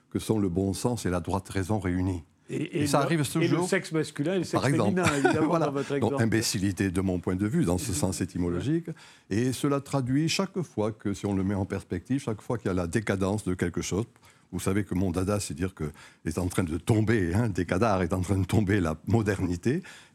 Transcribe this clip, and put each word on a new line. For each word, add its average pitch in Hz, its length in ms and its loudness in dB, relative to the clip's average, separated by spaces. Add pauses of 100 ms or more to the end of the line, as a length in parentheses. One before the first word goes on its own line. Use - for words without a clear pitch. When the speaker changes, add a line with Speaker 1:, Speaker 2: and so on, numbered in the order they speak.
Speaker 1:
que - 100 -2
sont 110 180 0
le 98 120 2
bon 95 240 0
sens 120 320 -2
et 90 40 0
la 90 120 0
droite 87 260 -4
raison 98 320 -2
réunis. 90 440 0 (260)
Speaker 2:
Et, - 80 -6
et 156 260 -2
Speaker 1:
Et 147 40 0
ça 143 120 4
Speaker 2:
le, 135 60 2
Speaker 1:
arrive 151 180 0
ce - 160 -4
Speaker 2:
et 170 80 2
Speaker 1:
jour. 156 140 2
Speaker 2:
le 185 60 -2
sexe 180 260 -2
masculin 156 400 -2
et 190 60 0
le 165 40 0
sexe - 180 -2
Speaker 1:
Par 117 80 2
exemple. 135 320 2
Speaker 2:
féminin, - 220 2
évidemment, 320 240 2
Speaker 1:
<laughs> - 0 -
Voilà. 160 200 2
Speaker 2:
dans 143 40 -2
votre 139 260 -4
Speaker 1:
Donc, 127 140 2
Speaker 2:
exemple. 135 120 2
Speaker 1:
imbécilité 101 680 2
de 85 80 0
mon 92 200 0
point 92 180 -2
de 101 100 2
vue, 151 160 2
dans 87 140 2
ce 87 140 -4
Speaker 2:
Mhm. 90 40 -2
Speaker 1:
sens 98 240 -2
étymologique. 90 680 -2 (420)
Et 123 240 2
cela 143 260 0
traduit 139 480 0
chaque 190 340 -2
fois 110 300 -2
que, 104 220 -4
si - 120 -6
on 101 80 0
le 95 120 2
met 101 100 0
en 98 100 0
perspective, 95 560 -4
chaque 110 200 -6
fois 123 160 -4
qu'il 107 100 -4
y 101 40 0
a - 20 0
la 90 140 0
décadence 101 580 0
de 90 80 0
quelque 87 280 -2
chose, 92 220 -2 (480)
vous 90 80 -4
savez 98 240 0
que - 100 -6
mon 92 180 0
dada, 92 280 0
c'est 87 140 -6
dire 82 200 -4
que 80 120 -6 (400)
est 80 120 -2
en 92 120 0
train 92 160 0
de 80 120 -2
tomber, 107 560 2
hein, 113 140 2
décadar 92 560 2
est 85 80 0
en 92 80 0
train 92 180 0
de 95 80 2
tomber 101 360 4
la 80 160 0 (100)
modernité, 101 760 0 (320)